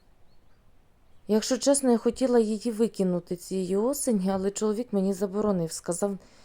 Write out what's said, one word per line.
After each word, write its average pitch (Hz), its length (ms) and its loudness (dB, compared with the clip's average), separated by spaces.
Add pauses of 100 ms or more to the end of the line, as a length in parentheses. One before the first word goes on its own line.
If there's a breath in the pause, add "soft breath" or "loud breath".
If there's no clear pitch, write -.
(1300)
Якщо 214 300 0
чесно, 269 340 2
я 233 60 6
хотіла 240 420 2
її 220 320 0
викинути 185 640 0
цієї 185 420 -4
осені, 220 520 0
але 196 220 0
чоловік 214 400 -2
мені 196 220 2
заборонив. 196 580 0
Сказав: 190 460 -4 (260 soft breath)